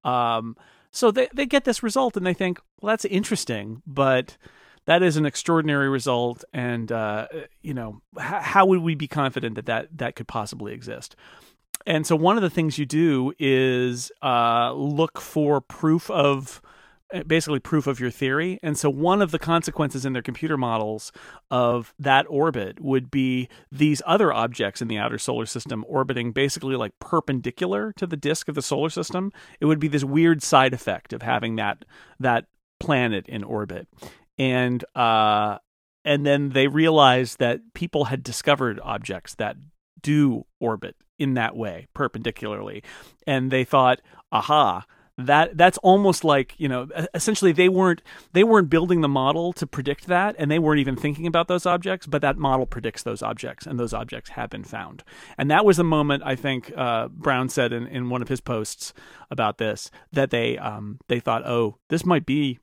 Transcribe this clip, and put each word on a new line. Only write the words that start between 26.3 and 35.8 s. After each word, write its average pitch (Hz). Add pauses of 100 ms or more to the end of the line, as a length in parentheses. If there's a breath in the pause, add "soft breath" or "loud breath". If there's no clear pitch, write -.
basically, 135
like, 110
perpendicular 180
to 190
the 165
disk 147
of 151
the 143
solar 147
system. 185 (280 loud breath)
It 147
would 156
be 156
this 143
weird 156
side 135
effect -
of 117
having 117
that, 104 (340 loud breath)
that 120 (340)
planet 120
in 104
orbit. 101 (520 loud breath)
And, 127 (140)
uh, 107 (480)